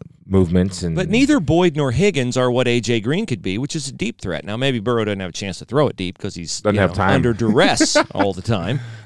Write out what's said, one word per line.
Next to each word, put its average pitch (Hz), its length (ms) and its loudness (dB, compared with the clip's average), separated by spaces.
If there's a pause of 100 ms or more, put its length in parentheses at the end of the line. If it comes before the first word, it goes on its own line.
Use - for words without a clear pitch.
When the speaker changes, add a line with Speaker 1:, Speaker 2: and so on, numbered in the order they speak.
(260)
Speaker 1:
movements. 95 580 2
And 85 120 -2
Speaker 2:
But 185 140 -2
neither 269 300 4
Boyd 165 380 2
nor 139 140 0
Higgins 135 460 2
are 127 140 2
what 123 160 2
A 120 140 2
J 113 180 0
Green 156 260 -2
could 101 160 -4
be, 95 160 -2
which 139 180 -6
is 139 120 -6
a 131 60 -12
deep 170 260 -6
threat. 80 240 -6
Now, 104 140 -6
maybe 131 220 0
Burrow 113 260 0
doesn't 104 140 -2
have 95 100 -6
a 80 40 -12
chance 98 260 -8
to - 60 -16
throw 135 220 2
it - 80 -4
deep 90 220 -6
'cause - 180 -8
he's, 85 260 -8
Speaker 1:
Doesn't 104 140 2
Speaker 2:
you 104 60 2
Speaker 1:
have 90 100 2
Speaker 2:
know, - 40 -8
Speaker 1:
time. 98 200 2
Speaker 2:
under 113 180 2
duress 131 640 2
Speaker 1:
<laughs> - 180 0
Speaker 2:
all 98 200 0
the 92 80 -10
time. 110 380 -2 (260)